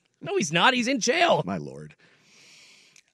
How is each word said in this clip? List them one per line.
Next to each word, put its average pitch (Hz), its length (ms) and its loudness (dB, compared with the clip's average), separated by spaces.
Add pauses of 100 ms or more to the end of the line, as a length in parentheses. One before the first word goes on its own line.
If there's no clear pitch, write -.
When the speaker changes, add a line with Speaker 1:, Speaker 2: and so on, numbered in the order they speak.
(240)
Speaker 1:
No, 403 140 -4
he's 175 160 -2
not. 214 220 4
He's 240 120 -2
in 269 120 0
jail. 240 480 2
Speaker 2:
My 95 100 -4
lord. 76 380 -12 (1200)